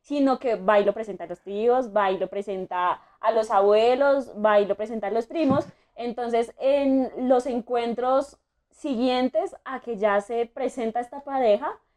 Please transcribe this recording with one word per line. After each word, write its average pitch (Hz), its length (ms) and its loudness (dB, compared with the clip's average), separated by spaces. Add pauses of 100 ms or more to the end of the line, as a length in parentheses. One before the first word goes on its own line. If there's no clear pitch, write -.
sino 269 380 0
que 233 160 -2
va 202 240 4
y 202 60 2
lo 202 80 2
presenta 196 320 -10
a - 20 -12
los 175 140 -12
tíos, 226 540 0
va 196 160 2
y 190 60 0
lo 180 120 -4
presenta 185 720 -4 (180)
a 220 120 0
los 226 200 0
abuelos, 240 800 4 (120)
va 208 160 6
y 202 60 2
lo 202 100 -2
presenta 214 320 -8
a 196 40 -6
los 226 160 -2
primos. 294 380 0 (300)
Entonces, 233 640 -4
en 269 720 0
los 254 180 4
encuentros 240 920 -2 (340)
siguientes 254 840 -2 (100)
a 262 160 -10
que 233 160 -8
ya 202 240 2
se 233 240 -4
presenta 240 560 -6
esta 277 220 -12
pareja, 269 560 0 (180)